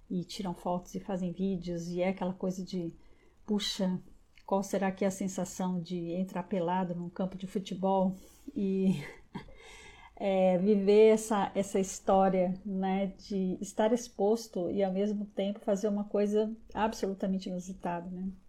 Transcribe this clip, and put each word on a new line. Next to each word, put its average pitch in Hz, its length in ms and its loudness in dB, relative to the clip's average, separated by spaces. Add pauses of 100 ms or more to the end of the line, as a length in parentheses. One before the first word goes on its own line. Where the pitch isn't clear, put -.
(120)
e 180 140 -2
tiram 190 280 -6
fotos 180 400 -4
e 185 60 -6
fazem 185 320 -4
vídeos, 175 560 -2
e 175 140 -2
é 180 80 2
aquela 185 240 -2
coisa 185 280 -4
de, 180 320 -4 (520)
puxa, 196 520 0 (480)
qual 196 160 2
será 190 300 0
que 190 140 -2
é - 20 4
a 190 40 0
sensação 185 680 -4
de 170 300 -4
entrar 185 320 -4
pelado 180 500 -2
num 175 160 -6
campo 185 280 -4
de 185 100 -10
futebol 190 720 0 (360)
e, 190 480 2 (320)
<laughs> - 840 -18
é, 185 400 4
viver 208 560 8
essa, 214 420 0
essa 196 240 0
história, 190 760 4 (120)
né, 190 520 -2
de 190 440 -2
estar 220 320 0
exposto 214 760 0
e 196 140 0
ao 190 80 2
mesmo 208 340 -2
tempo 202 360 -4
fazer 208 260 0
uma 202 160 0
coisa 208 520 2 (180)
absolutamente 196 720 -2
inusitada, 180 640 -6
né? 185 200 -6 (200)